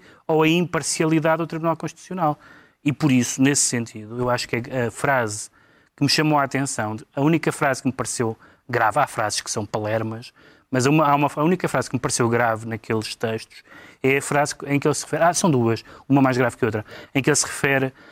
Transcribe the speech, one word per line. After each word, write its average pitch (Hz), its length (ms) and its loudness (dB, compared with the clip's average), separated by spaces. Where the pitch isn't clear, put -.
ou 160 160 2
a 160 40 4
imparcialidade 160 880 0
do 165 100 -4
Tribunal 160 300 -4
Constitucional. 165 600 -4
E 147 100 0
por 147 180 0
isso, 127 300 2
nesse 139 220 4
sentido, 113 560 -6
eu 123 100 0
acho 123 180 -2
que 123 100 -4
a, 120 300 -4
a 107 40 -4
frase 120 580 -2
que - 80 -2
me 139 60 2
chamou 156 280 2
a 139 60 2
atenção, 127 540 -4
a 139 60 -2
única 156 300 2
frase 139 300 -2
que 135 60 -4
me 123 60 0
pareceu 113 440 -4
grave, 117 300 2
há 135 80 2
frases - 340 -4
que - 100 -12
são 107 140 -4
palermas, 110 640 -4
mas 127 140 2
uma, 156 180 4
há 143 120 6
uma, 143 200 2
a 147 80 0
única 175 240 0
frase 135 220 -2
que - 60 -4
me 123 40 -4
pareceu 123 300 0
grave 113 380 0
naqueles 110 480 -6
textos - 480 -8
é 135 140 2
a 135 40 0
frase 147 320 0
em 143 120 0
que 156 80 0
ele 151 60 2
se - 100 -6
refere, 151 200 -2
ah, 170 100 4
são 180 160 2
duas, 117 340 2
uma 139 140 4
mais 127 160 2
grave 123 180 0
que - 80 -4
outra, 107 220 -2
em 135 100 2
que 156 60 4
ele 143 60 4
se - 100 0
refere 135 460 0